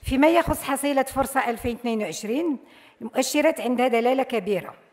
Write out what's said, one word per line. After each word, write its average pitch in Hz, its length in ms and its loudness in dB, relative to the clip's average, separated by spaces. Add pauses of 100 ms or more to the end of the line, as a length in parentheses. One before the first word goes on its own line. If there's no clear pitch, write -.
فيما 277 260 4
يخص 330 340 2
حصيلة 277 400 0
فرصة 262 480 -2
ألفين 233 260 -4
اثنين 226 260 -2
وعشرين، 233 560 -4 (420)
المؤشرات 294 600 0
عندها 247 280 0
دلالة 240 340 2
كبيرة. 208 520 -4 (180)